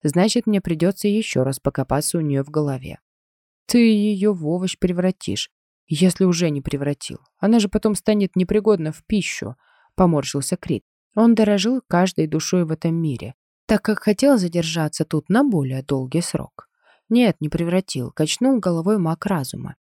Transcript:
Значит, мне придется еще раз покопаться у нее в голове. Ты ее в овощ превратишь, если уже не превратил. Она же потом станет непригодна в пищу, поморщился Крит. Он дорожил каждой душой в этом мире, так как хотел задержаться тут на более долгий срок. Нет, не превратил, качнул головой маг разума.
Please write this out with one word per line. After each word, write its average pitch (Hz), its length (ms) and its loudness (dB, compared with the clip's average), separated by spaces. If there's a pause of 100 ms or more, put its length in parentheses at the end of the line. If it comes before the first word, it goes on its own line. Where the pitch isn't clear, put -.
Значит, 196 420 2
мне 202 160 0
придется 170 460 -2
еще 208 360 0
раз 135 160 -4
покопаться 139 580 -4
у 160 40 -2
нее 139 220 -2
в 143 60 -10
голове. 143 500 -6 (680)
Ты 240 120 2
ее 208 540 2
в 160 140 -4
овощ 180 300 -2
превратишь, 180 720 -2 (380)
если 180 380 2
уже 170 240 2
не 143 120 -4
превратил. - 580 -6 (200)
Она 220 200 4
же 202 100 0
потом 214 260 0
станет 208 400 0
непригодна 185 560 0
в - 140 -16
пищу, - 500 -4 (400)
поморщился 151 600 0
Крит. - 260 -6 (320)
Он 233 200 6
дорожил 208 520 2
каждой 175 400 0
душой 160 380 -2
в 156 60 -6
этом 165 240 -2
мире, 139 400 -4 (320)
так 214 140 2
как 214 180 -2
хотел 262 380 4
задержаться 165 680 -2
тут - 240 -4
на 233 140 4
более 135 400 -2
долгий 135 380 -2
срок. - 460 -8 (420)
Нет, 226 300 4
не 151 100 -4
превратил, 170 640 -2
качнул 240 480 0
головой 180 380 0
маг 165 280 -2
разума. 135 600 -4